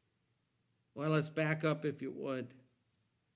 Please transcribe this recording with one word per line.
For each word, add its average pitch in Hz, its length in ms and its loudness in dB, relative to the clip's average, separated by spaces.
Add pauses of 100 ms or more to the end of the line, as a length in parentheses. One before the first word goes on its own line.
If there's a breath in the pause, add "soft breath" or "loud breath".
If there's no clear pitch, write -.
(920)
Well, 151 180 0
let's 151 180 4
back 156 340 0
up, 151 220 2
if 143 160 -2
you 131 100 -4
would, 131 420 -4 (840)